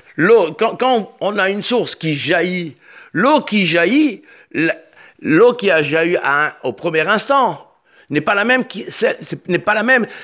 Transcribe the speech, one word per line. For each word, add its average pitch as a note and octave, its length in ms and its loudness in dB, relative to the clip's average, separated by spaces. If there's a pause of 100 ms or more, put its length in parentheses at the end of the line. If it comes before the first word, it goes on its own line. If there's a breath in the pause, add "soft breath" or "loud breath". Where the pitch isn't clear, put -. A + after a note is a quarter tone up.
(160)
l'eau, F3+ 360 4
quand, G#3+ 240 -2
quand A#3+ 440 0
on G3+ 160 -2
a F#3+ 140 0
une G3+ 120 -4
source A3 320 -2
qui D#3+ 220 -4
jaillit, E3+ 580 -2 (380 loud breath)
l'eau B3+ 300 2
qui G#3 240 0
jaillit, G3 560 2 (320 loud breath)
l-, D#3+ 200 0 (460 loud breath)
l'eau E3+ 320 4
qui G#3 180 -2
a D#3+ 120 4
jailli D#3+ 340 0
à C#3+ 300 0
un, - 160 -6
au B2+ 100 -4
premier D#3+ 340 -2
instant G#3+ 640 0 (400 soft breath)
n'est D3 120 -2
pas D#3 140 0
la G3+ 100 0
même B3 220 0
qui, - 240 -12
c'est, - 320 -4
c'est, - 260 -14
n'est F3 100 0
pas - 140 -2
la G#3+ 100 -2
même A#3+ 240 2 (180 loud breath)